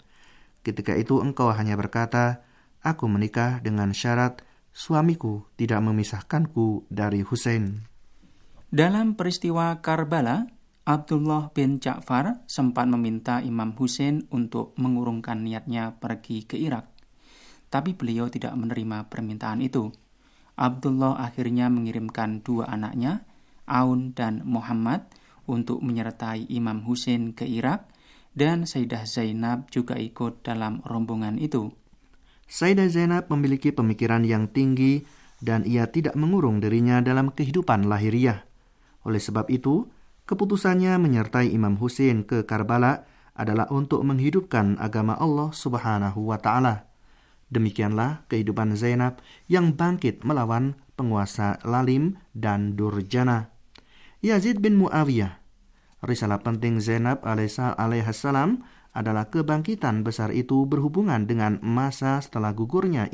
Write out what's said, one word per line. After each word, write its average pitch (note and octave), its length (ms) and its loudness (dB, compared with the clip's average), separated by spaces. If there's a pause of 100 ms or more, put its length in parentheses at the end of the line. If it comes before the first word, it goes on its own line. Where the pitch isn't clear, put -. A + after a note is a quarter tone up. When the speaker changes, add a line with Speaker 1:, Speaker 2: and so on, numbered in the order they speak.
(600)
Speaker 1:
Ketika G#2 320 -4
itu A2+ 240 2
engkau C3 320 2
hanya G#2+ 240 0
berkata, A#2 720 0 (400)
"Aku D#3 240 0
menikah A#2 520 0
dengan G#2+ 280 0
syarat B2 560 -2 (240)
suamiku D#3 840 0
tidak A2 320 0
memisahkanku G#2+ 1000 -2
dari G2+ 360 -2
Hussein." A2 640 -2 (840)
Speaker 2:
Dalam G#3 480 2
peristiwa E3+ 640 -2
Karbala, D#3+ 680 0 (360)
Abdullah D3+ 640 0
bin C3+ 320 0
Ja'far C3 640 -2
sempat B2 440 0
meminta A#2 520 -2
Imam A2+ 320 -4
Hussein C#3+ 560 -2
untuk A#2 480 -4
mengurungkan A#2+ 680 -2
niatnya A2+ 520 -6
pergi A2+ 480 -8
ke - 120 -10
Irak. C#3+ 360 -4 (720)
Tapi E3+ 320 -4
beliau A#2 320 -4
tidak B2 240 -8
menerima A2+ 560 -6
permintaan A2 560 -6
itu. A#2 240 -2 (640)
Abdullah C3 640 0
akhirnya B2 480 -2
mengirimkan A2+ 800 -2
dua A#2 240 -2
anaknya, A#2 560 -4 (400)
Aun B2+ 480 2
dan A2 320 -4
Muhammad, A#2 640 -2 (400)
untuk A#2+ 320 -2
menyertai A2+ 640 -6
Imam A2 400 -4
Hussein A#2+ 480 -2
ke - 80 -10
Irak, C3+ 480 -2 (400)
dan E3 320 2
Sayyidah A#2+ 480 -4
Zainab A#2 640 -2
juga B2 240 -2
ikut A#2 480 -8
dalam A2 400 -4
rombongan A2 480 -2
itu. C#3+ 400 -4 (720)
Speaker 1:
Sayyidah F#3+ 400 4
Zainab E3+ 400 2
memiliki C#3+ 480 2
pemikiran A2+ 480 2
yang A2 240 2
tinggi C3+ 560 2 (400)
dan A2+ 240 2
ia A#2 240 2
tidak D#3 240 0
mengurung D3+ 480 4
dirinya A#2+ 400 4
dalam C3 320 2
kehidupan C3 560 2
lahiriah. G#2+ 560 2 (560)
Oleh G#2+ 160 -2
sebab G#2+ 320 -4
itu, C3+ 400 0 (400)
keputusannya G3 720 2
menyertai B2 480 2
Imam G#2 320 2
Hussein B2 400 2
ke A2 240 -2
Karbala A#2 560 2 (320)
adalah G#2+ 400 0
untuk C#3 320 0
menghidupkan C3+ 720 2
agama A2 400 0
Allah D3+ 320 2
Subhanahu G#2+ 800 -2
wa G#2+ 80 -2
Ta'ala. A2+ 480 2 (600)
Demikianlah A2+ 800 0
kehidupan A2 520 0
Zainab B2 440 0 (240)
yang E3+ 280 4
bangkit E3+ 520 0
melawan C3 520 0 (200)
penguasa G#2 640 -2
lalim C3 560 0 (120)
dan G#2 440 -2
durjana. G#2+ 800 0 (640)
Yazid G#3 400 2
bin G#3 160 4
Muawiyah. C#3 640 4 (640)
Risalah G#2+ 400 -2
penting A#2 400 0
Zainab A#2 400 0
alaisa-, A2 560 -2
alaihassalam C3+ 880 0 (240)
adalah A2 400 -2
kebangkitan D3+ 720 0
besar A2 320 -2
itu C3+ 320 2
berhubungan D3 640 0
dengan G#2+ 320 0
masa C3+ 560 0
setelah A2 320 -4
gugurnya B2 640 0